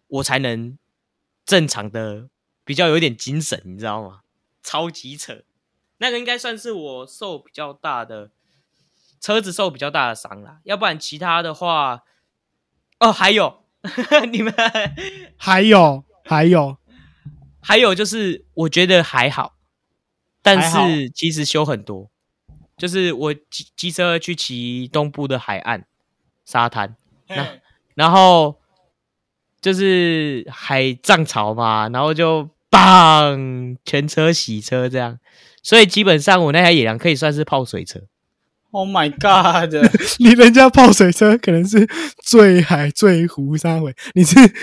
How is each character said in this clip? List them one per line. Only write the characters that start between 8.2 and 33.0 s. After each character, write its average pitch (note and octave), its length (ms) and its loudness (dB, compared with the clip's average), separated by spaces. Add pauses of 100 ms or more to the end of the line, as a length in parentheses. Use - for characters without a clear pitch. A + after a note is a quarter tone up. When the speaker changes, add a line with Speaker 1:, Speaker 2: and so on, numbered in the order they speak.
Speaker 1:
车 A3 220 -4
子 F#3 100 -12
受 F#3+ 180 -6
比 C3+ 80 -20
较 C#3+ 120 -10
大 C#3 180 -4
的 A2+ 60 -8
伤 G2+ 280 -20
啦， D3 220 -20
要 G3 100 -6
不 G#3 120 -6
然 D#3 120 -6
其 D3+ 200 -16
他 E3+ 240 -4
的 D#3+ 120 -10
话， D3 480 -6 (960)
哦， - 140 2
还 F#3+ 180 0
有， G3+ 320 -4 (220)
<laughs> A#3 480 -4
你 A3+ 100 -6
们 A3 100 -6 (840)
Speaker 2:
还 F#3 260 0
有， E3+ 420 4 (200)
还 D#3 200 -2
有。 D3+ 340 0 (840)
Speaker 1:
还 - 180 0
有 A3 160 2
就 G3+ 100 -4
是 G3+ 400 -8 (100)
我 D#3+ 140 -4
觉 F3 180 0
得 F3 160 4
还 C3 280 -2
好， - 260 -10 (840)
但 G3 140 4
是 E3 120 0
Speaker 2:
还 E3 120 0
好。 F3+ 80 2 (260)
Speaker 1:
其 E3 160 -4
实 D#3 140 -6
修 D3+ 200 -2
很 B2+ 180 -6
多。 G2+ 280 -18 (640)
就 F3+ 120 -10
是 F3+ 240 -4
我 D3 200 -6
机， - 440 -16
机 F3 160 -10
车 F3 260 -4
去 E3+ 160 -10
骑 B2 540 -10
东 D3+ 220 -4
部 C#3+ 180 -10
的 C3 100 -4
海 G2+ 200 -8
岸 G#2+ 280 -8 (580)
沙 A#2+ 240 -2
滩， G#2+ 280 -8 (320)
Speaker 2:
嘿。 F#3+ 80 -12
Speaker 1:
那， F#3 120 -8 (460)
然 D#3+ 160 2
后 F3 500 4 (1000)
就 F#3+ 120 -2
是 E3+ 800 -2
海 C3 420 -4
涨 E3 320 0
潮 A2 300 -4
嘛， A2 340 -2
然 B2 140 -6
后 D#3 100 -2
就 D#3+ 380 -4 (180)
棒， D3 1160 4